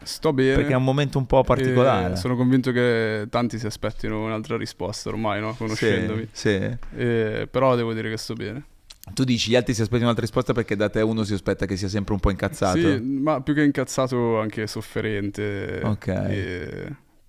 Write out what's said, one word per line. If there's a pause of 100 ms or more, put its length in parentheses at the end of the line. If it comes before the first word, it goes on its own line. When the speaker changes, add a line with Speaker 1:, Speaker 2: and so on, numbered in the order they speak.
Speaker 1:
Sto
bene.
Speaker 2:
perché
è
un
momento
un
po'
particolare.
Speaker 1:
Eh,
sono
convinto
che
tanti
si
aspettino
un'altra
risposta
ormai,
no?
Conoscendomi.
Speaker 2:
Sì,
sì. (200)
Speaker 1:
Eh,
però
devo
dire
che
sto
bene. (500)
Speaker 2:
Tu
dici,
gli
altri
si
aspettano
un'altra
risposta
perché
da
te
uno
si
aspetta
che
sia
sempre
un
po'
incazzato.
Speaker 1:
Sì,
ma
più
che
incazzato
anche
sofferente.
Speaker 2:
Ok.
Speaker 1:
Eh, (320)